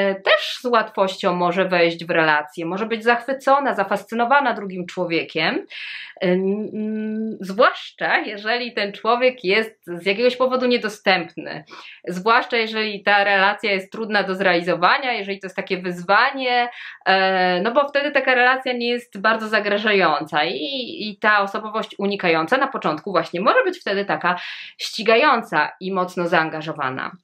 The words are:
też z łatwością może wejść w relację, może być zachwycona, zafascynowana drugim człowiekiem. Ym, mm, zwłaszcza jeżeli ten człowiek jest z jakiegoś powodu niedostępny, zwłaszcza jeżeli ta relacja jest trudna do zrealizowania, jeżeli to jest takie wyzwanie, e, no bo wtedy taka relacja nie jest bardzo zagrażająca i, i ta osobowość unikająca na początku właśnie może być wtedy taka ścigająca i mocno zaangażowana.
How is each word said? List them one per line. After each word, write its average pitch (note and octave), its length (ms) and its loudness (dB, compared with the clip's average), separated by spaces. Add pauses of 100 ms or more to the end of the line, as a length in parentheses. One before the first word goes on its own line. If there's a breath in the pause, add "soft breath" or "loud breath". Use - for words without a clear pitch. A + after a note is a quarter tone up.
(240)
też - 360 2
z - 40 -12
łatwością G3+ 720 0
może F3+ 340 0
wejść E3+ 360 2
w E3 60 -6
relację, D#3 560 2
może G3 200 -4
być G#3+ 180 -4
zachwycona, C4+ 720 2
zafascynowana A#3 800 0
drugim F#3+ 320 -8
człowiekiem. E3+ 800 -2 (580 loud breath)
Ym, F#3+ 500 0
mm, G#3+ 640 -6
zwłaszcza G3 760 0
jeżeli A#3 540 -4
ten G3+ 200 -4
człowiek B3 520 0
jest G#3+ 420 0
z F3 200 -8
jakiegoś A#3+ 300 2
powodu B3+ 300 0
niedostępny, F3 1000 0 (440 loud breath)
zwłaszcza A3 480 0
jeżeli G#3+ 460 -4
ta G3+ 220 4
relacja G3+ 480 2
jest F#3+ 200 -4
trudna G#3+ 300 -2
do F#3 120 -2
zrealizowania, F#3 800 2
jeżeli G3 280 -6
to F#3+ 60 -12
jest F#3 100 -12
takie F#3 220 -4
wyzwanie, A#3+ 880 0 (380 loud breath)
e, F#3+ 540 4
no A3+ 120 0
bo C#4 160 4
wtedy C#4+ 220 0
taka C4 240 2
relacja B3+ 380 2
nie A#3+ 160 -2
jest A#3+ 320 -6
bardzo A3 280 0
zagrażająca G3 960 2
i, F#3 100 -2 (540)
i G3+ 120 -12
ta G#3+ 200 4
osobowość G#3 580 -6
unikająca F#3+ 580 0
na F#3 120 0
początku F#3+ 420 -4
właśnie E3+ 300 -2
może F4+ 240 4
być F4+ 160 -4
wtedy G3+ 240 -2
taka F3 320 0 (420 loud breath)
ścigająca A3 440 2 (580)
i F#3 120 -6
mocno F3+ 360 -2
zaangażowana. D#3 840 -2 (120)